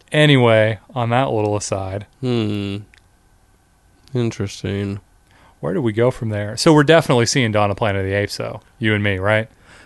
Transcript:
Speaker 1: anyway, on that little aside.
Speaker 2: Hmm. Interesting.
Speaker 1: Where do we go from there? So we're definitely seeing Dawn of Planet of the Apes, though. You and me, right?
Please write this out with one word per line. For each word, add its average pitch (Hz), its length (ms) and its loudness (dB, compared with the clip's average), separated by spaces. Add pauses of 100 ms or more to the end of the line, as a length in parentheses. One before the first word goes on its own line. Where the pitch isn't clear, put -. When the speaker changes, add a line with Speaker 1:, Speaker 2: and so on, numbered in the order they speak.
(120)
Speaker 1:
anyway, 120 680 4 (140)
on 120 180 -4
that 135 200 0
little 107 240 -2
aside. 98 500 -6 (140)
Speaker 2:
Hmm. 104 600 -4 (1300)
Interesting. 101 840 -6 (600)
Speaker 1:
Where 151 140 -6
do 190 80 -2
we 113 120 -2
go 117 180 2
from - 180 -8
there? 104 280 -6
So 165 160 4
we're 151 100 6
definitely 147 420 4
seeing 117 260 0
Dawn 104 200 2
of 98 60 -4
Planet 98 240 -2
of 95 60 -4
the 95 80 -2
Apes, 101 220 -4
though. 113 240 -10 (180)
You 110 140 0
and 104 100 0
me, 101 160 0
right? 107 280 0 (380)